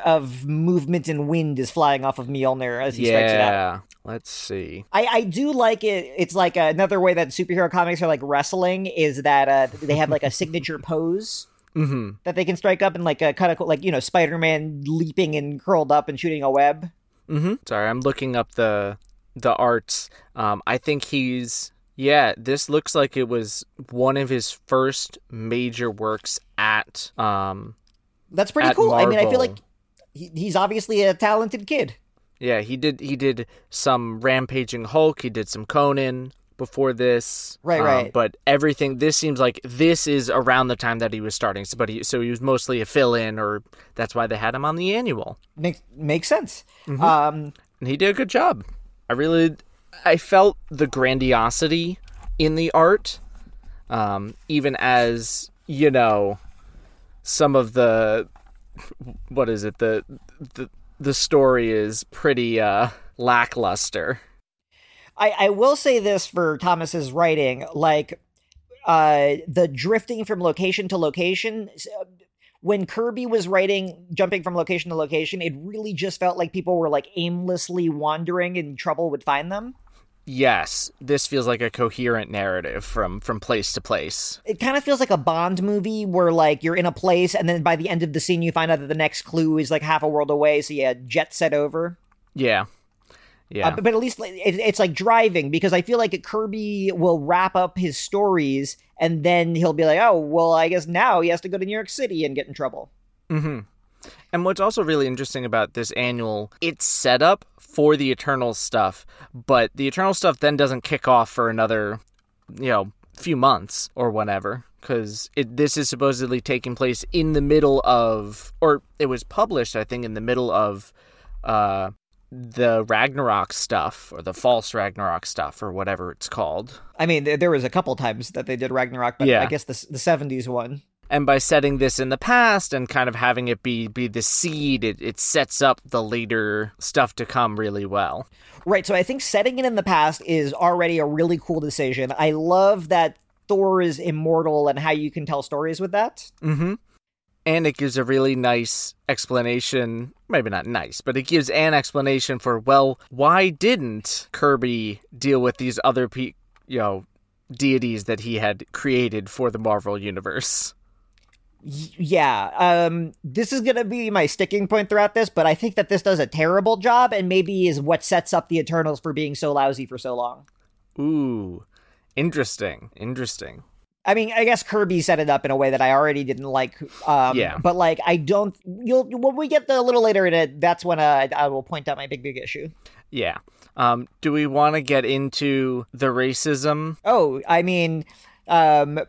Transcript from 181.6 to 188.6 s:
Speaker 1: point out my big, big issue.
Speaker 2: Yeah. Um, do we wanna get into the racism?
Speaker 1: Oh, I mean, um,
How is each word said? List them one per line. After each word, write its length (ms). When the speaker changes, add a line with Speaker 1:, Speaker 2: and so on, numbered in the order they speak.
Speaker 1:
point 260
out 80
my 100
big, 160
big 140
issue. 320
Speaker 2:
Yeah. 280
Um, 280
do 100
we 160
wanna 360
get 240
into 880
the 140
racism? 960
Speaker 1:
Oh, 420
I 140
mean, 420
um, 640